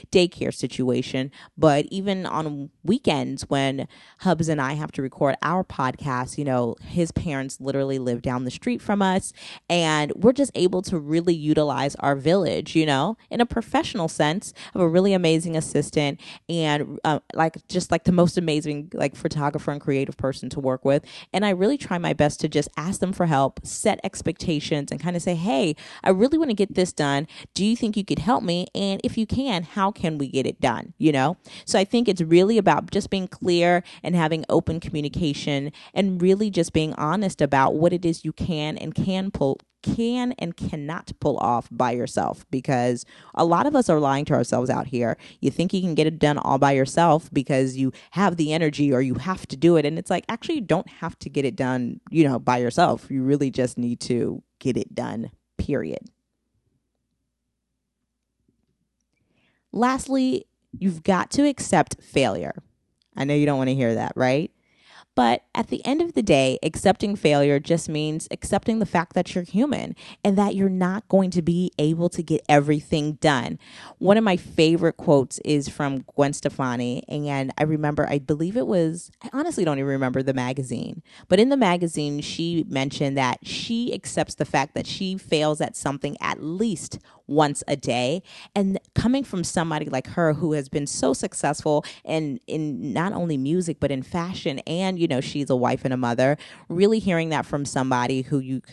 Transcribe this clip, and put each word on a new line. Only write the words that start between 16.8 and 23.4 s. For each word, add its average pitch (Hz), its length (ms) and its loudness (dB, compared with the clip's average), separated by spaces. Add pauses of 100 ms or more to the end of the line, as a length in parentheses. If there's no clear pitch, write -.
uh, 151 160 0 (140)
like, - 340 0
just, - 240 -4
like, 170 120 0
the 180 80 2
most 175 260 4
amazing, 151 560 -2
like, 143 220 -2
photographer 151 560 -2
and 143 80 -6
creative 139 380 -2
person 131 320 -4
to 147 100 -8
work 131 240 -2
with. 139 200 4 (280)
And 196 140 0
I 208 60 2
really 202 260 2
try 185 200 -4
my 160 160 0
best 151 280 2
to 156 80 0
just 147 260 0
ask 165 240 -6
them 185 140 -2
for 180 120 0
help, 139 380 2